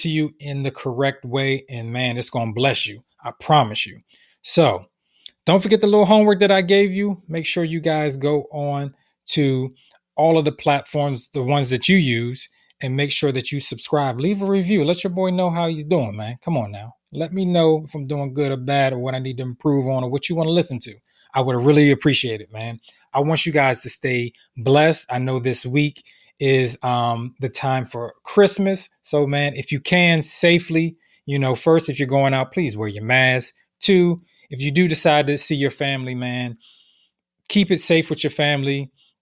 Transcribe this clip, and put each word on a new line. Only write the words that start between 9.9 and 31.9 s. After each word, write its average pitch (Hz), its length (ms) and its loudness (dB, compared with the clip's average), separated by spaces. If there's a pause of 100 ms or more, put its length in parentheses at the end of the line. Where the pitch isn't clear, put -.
all 160 240 4
of 156 60 2
the 147 80 0
platforms, 143 800 -2
the 143 100 -4
ones 135 280 0
that 127 180 -2
you 190 80 6
use, 123 520 -2 (340)
and 131 140 -4
make 143 160 -2
sure - 180 0
that 127 220 -4
you 143 80 -4
subscribe. 135 580 -4
Leave 196 220 -2
a 196 60 -4
review. 196 380 2
Let 170 200 -2
your 196 60 -4
boy 185 180 -2
know 180 220 0
how 170 180 -2
he's 156 160 -6
doing, 143 320 -2
man. 110 260 -8
Come 170 140 -4
on 107 140 -4
now. 104 240 -16 (180)
Let 160 180 -6
me 185 140 -4
know 160 400 2
if - 100 -14
I'm 147 100 -8
doing 139 280 -6
good 139 180 -2
or 135 60 -4
bad 135 380 0
or 123 40 -4
what 131 160 -4
I 131 40 -6
need 131 180 -8
to 127 60 -8
improve 127 440 -2
on 131 160 -2
or 127 60 -4
what 135 220 -4
you 175 40 -4
wanna 160 140 -2
listen 160 320 0
to. 104 140 -14 (400)
I 135 80 2
would 123 200 -2
really 147 280 6
appreciate 131 500 0
it, 104 100 -20
man. 113 300 -12 (320)
I 135 80 0
want 151 240 0
you 165 80 -4
guys 135 300 2
to 131 80 -10
stay 123 420 -4 (240)
blessed. 143 540 4
I 123 80 -4
know 131 200 -2
this 123 280 -4
week 143 360 -2 (360)
is, 131 440 0
um, 120 580 -2
the 127 100 -6
time 131 340 -4
for 117 380 -10
Christmas. 196 640 2 (140)
So, 147 240 0
man, 143 280 -2
if - 160 -10
you 143 80 -2
can 170 440 2
safely, 170 720 2 (300)
you 139 120 -2
know, 131 160 0
first, 165 360 2